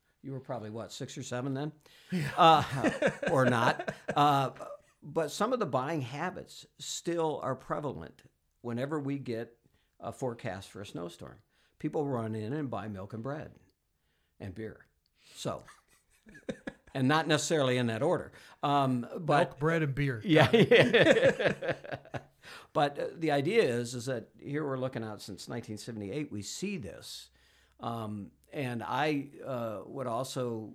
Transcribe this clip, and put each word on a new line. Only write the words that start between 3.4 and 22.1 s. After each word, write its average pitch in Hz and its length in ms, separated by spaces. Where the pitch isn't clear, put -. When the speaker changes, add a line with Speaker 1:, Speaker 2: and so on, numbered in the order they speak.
Speaker 1:
not. 123 460
Uh, 139 360
but 151 280
some 220 240
of 240 60
the 208 60
buying 143 360
habits 139 640
still 165 640
are 131 120
prevalent 123 680
whenever 127 380
we 139 180
get 131 360
a - 120
forecast 117 580
for 98 120
a 101 40
snowstorm. 165 500
People 151 260
run 113 300
in 110 180
and 147 180
buy 107 180
milk 98 260
and 113 80
bread 139 280
and 98 140
beer. 107 240
So, - 260
and 135 120
not 151 220
necessarily 143 480
in 123 120
that 113 140
order. 165 300
Um, 131 440
but 147 320
Speaker 2:
Milk, - 100
bread, 160 220
and 143 120
beer. 131 300
Speaker 1:
Yeah, 156 220
Speaker 2:
Got - 80
it. 226 1080
Speaker 1:
yeah. - 100